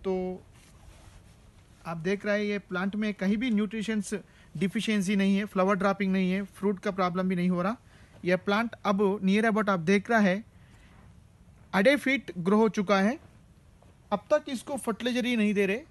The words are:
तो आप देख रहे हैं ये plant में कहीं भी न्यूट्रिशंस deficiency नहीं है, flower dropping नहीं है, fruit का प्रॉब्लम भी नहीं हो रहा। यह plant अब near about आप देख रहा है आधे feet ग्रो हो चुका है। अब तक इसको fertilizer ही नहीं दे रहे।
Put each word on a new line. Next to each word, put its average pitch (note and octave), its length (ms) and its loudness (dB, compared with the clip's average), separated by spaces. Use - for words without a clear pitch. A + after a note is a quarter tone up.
तो F#3+ 100 -2
आप E3+ 120 -6
देख G3 280 -4
रहे G#3 120 0
हैं G#3 60 -2
ये G#3 140 -2
plant F#3 280 -4
में G#3+ 180 -2
कहीं G3 220 0
भी B3 140 -2
न्यूट्रिशंस G#3+ 640 -2
deficiency G3+ 600 -2
नहीं G3 200 4
है, G3+ 100 0
flower G3 300 0
dropping G3 360 0
नहीं F#3+ 200 2
है, G3 120 -2
fruit F#3+ 360 -4
का G#3+ 120 -4
प्रॉब्लम F#3 360 0
भी F#3 80 0
नहीं F3+ 140 2
हो F3 120 0
रहा। G#3 140 -2
यह F3+ 200 2
plant G#3+ 300 0
अब G3+ 140 2
near G3 220 4
about G#3+ 240 2
आप F#3+ 120 0
देख G3 300 2
रहा A#3 100 4
है G3+ 240 2
आधे A3+ 240 4
feet C4 420 -2
ग्रो F#3 200 0
हो A3 120 4
चुका G3 300 0
है। A3 180 0
अब G3+ 180 -4
तक - 180 2
इसको C#4 300 -8
fertilizer A#3 460 -4
ही B3 120 0
नहीं G#3 180 2
दे G3 120 2
रहे। F#3+ 100 -2